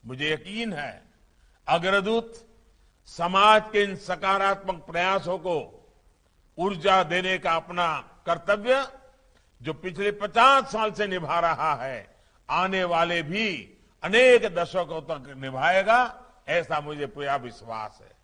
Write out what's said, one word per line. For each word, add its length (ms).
मुझे 300
यकीन 400
है 280
अग्रदूत 640
समाज 640
के 120
इन 120
सकारात्मक 880
प्रयासों 520
को 200
ऊर्जा 460
देने 340
का 180
अपना 400
कर्तव्य 600
जो 120
पिछले 380
पचास 600
साल 200
से 160
निभा 320
रहा 360
है, 400
आने 340
वाले 400
भी 240
अनेक 420
दशकों 460
तक 360
निभाएगा, 640
ऐसा 340
मुझे 240
पूरा 300
विश्वास 640
है। 100